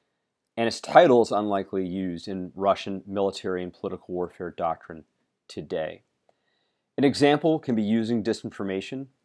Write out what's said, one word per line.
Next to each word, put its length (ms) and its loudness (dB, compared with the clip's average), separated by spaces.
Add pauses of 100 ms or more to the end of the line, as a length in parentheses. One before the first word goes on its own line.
(540)
And 140 0
its 140 -6
title 400 8
is 100 0
unlikely 540 -2
used 420 -6
in 260 -8
Russian 520 0
military 560 -4
and 100 -10
political 400 -10
warfare 380 -6
doctrine 540 -6 (440)
today. 540 -8 (960)
An 60 2
example 540 4
can 160 -4
be 80 0
using 400 0
disinformation 840 -6 (180)